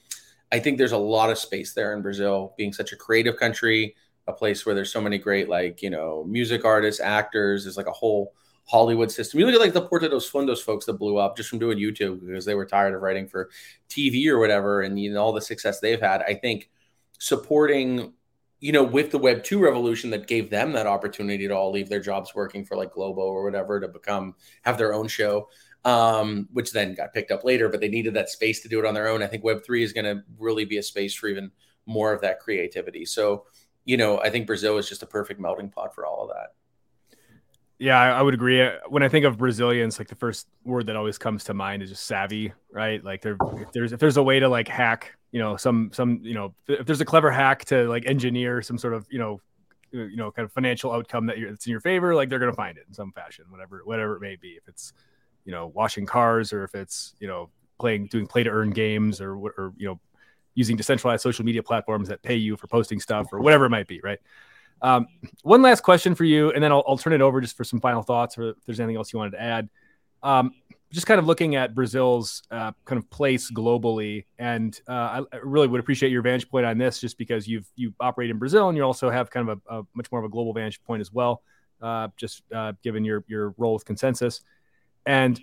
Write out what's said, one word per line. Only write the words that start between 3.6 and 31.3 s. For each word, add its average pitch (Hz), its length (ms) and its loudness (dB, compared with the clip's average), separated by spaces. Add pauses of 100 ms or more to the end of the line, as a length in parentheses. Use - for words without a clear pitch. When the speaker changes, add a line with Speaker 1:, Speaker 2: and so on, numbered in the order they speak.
Speaker 1:
a - 80 -6
place 104 320 -2
where 107 80 0
there's 98 180 -2
so 113 100 -4
many 101 180 -2
great, 98 280 0
like, 87 360 -2
you 95 80 -4
know, 78 320 -6
music 113 420 -2
artists, 107 360 4
actors. 101 640 0
There's, 95 120 -12
like, 101 100 -6
a 90 40 -6
whole 104 420 0 (300)
Hollywood 117 480 4
system. 123 280 -4
You 202 60 8
look 247 100 6
at, 226 60 8
like, 190 120 4
the 175 80 2
Porta 170 260 0
dos 139 220 -2
Fundos 139 320 0
folks 107 240 -4
that 113 80 -4
blew 101 240 -2
up 98 180 0
just 110 140 -10
from 113 100 -6
doing 113 180 0
YouTube 98 480 -4
because 92 200 -8
they 104 100 0
were 98 100 -2
tired 98 280 2
of 92 80 -6
writing 98 260 -2
for 95 220 -6 (400)
T 143 200 0
V 135 200 2
or 131 100 4
whatever, 101 420 4
and, 98 160 -2
you 104 160 -4
know, 104 80 0
all 110 120 2
the 107 80 -4
success 104 400 -6
they've 110 180 2
had. 98 220 2
I 104 120 -2
think 110 360 -4 (480)
supporting, 139 960 2 (460)
you 143 140 -6
know, 143 100 8
with 139 280 2
the 156 60 0
Web 123 260 4
two 202 160 0
revolution 120 500 4
that 104 180 -4
gave 110 220 0
them 123 240 0
that 110 140 0
opportunity 101 600 -2
to 101 80 -2
all 95 160 0
leave 98 160 -4
their 101 140 -2
jobs 95 340 -6
working 98 300 -6
for, 98 100 -8
like, 98 180 -6
Globo 95 280 -6
or 95 220 -2
whatever 101 360 -2
to 95 80 -8
become, 95 480 -8 (280)
have 120 140 0
their 107 160 0
own 110 140 -2
show, 104 400 -2 (380)
um, 110 680 2
which 117 220 -4
then 98 200 0
got - 200 -10
picked 104 180 -4
up 98 140 -4
later, 120 240 4
but 104 100 -2
they 107 80 -2
needed 110 280 -2
that 95 120 -2
space 110 360 -2
to 117 40 -18
do 110 120 -2
it 107 60 0
on 107 80 0
their 107 140 -2
own. 110 160 0
I 98 40 -4
think 104 180 -6
Web 110 180 0
three 117 200 0
is 104 100 -4
gonna 104 320 -4 (120)
really 110 280 -2
be 104 120 -4
a 101 60 -4
space 101 320 -6
for 107 140 -6
even 98 220 -8 (340)